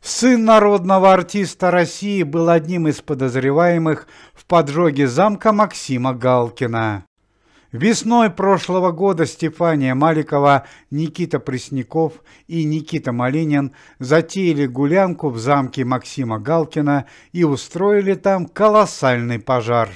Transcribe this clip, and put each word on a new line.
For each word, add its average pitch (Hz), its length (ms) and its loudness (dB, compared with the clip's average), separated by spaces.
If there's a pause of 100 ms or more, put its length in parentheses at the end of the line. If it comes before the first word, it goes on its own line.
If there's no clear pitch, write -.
Сын 233 440 2
народного 196 640 4
артиста 185 600 0
России 180 500 -2
был 165 280 0
одним 165 380 0
из 143 140 -2
подозреваемых 143 1040 0 (260)
в - 120 -20
поджоге 143 640 0
замка 202 440 0
Максима 131 640 -2
Галкина. 117 920 -2 (680)
Весной 220 580 2
прошлого 185 600 0
года 170 340 0
Стефания 156 680 -2
Маликова, 143 720 2 (240)
Никита 156 480 -4
Пресняков 139 760 -4 (340)
и 165 160 -4
Никита 151 480 -4
Малинин 139 600 -2 (260)
затеяли 160 720 0
гулянку 151 600 0
в 117 100 -6
замке 131 440 -2
Максима 123 560 -6
Галкина 147 680 -2 (260)
и 175 100 0
устроили 190 720 0
там 185 320 -2
колоссальный 131 960 0
пожар. 117 560 0